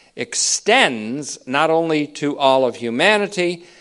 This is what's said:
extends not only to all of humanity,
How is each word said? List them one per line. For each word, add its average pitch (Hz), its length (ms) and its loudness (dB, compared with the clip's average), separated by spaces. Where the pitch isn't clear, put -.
extends 139 1300 -2
not 147 240 0
only 160 360 0
to 147 320 -4
all 135 280 4
of 117 100 -2
humanity, 175 880 0